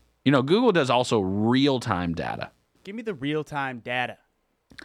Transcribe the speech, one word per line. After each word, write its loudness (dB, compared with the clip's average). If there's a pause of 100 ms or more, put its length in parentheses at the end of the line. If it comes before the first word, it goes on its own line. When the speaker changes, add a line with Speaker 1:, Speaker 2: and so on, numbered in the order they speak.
(240)
Speaker 1:
You 4
know, 6
Google 4
does 2
also 2
real-time 0
data. -8 (340)
Speaker 2:
Give -14
me -12
the -8
real-time -6
data. -6 (680)